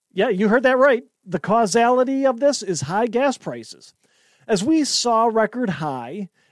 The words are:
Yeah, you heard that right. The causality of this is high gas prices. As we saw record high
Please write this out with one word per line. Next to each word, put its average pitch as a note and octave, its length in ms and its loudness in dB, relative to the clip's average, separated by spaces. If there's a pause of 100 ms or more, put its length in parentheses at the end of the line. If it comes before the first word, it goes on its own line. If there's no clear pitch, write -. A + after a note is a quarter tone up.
(140)
Yeah, G3+ 160 0
you G#3 180 0
heard A3+ 160 4
that C4 140 2
right. C4 260 4 (220)
The F3+ 140 -6
causality A#3+ 880 2
of B3 140 0
this C#4 240 0
is F3+ 160 -6
high F#3+ 280 -2
gas A#3+ 300 -2
prices. A#2 560 -14 (540)
As G3+ 160 0
we D#4 220 2
saw A#3 400 0
record A3 440 0
high D3 600 -8 (220)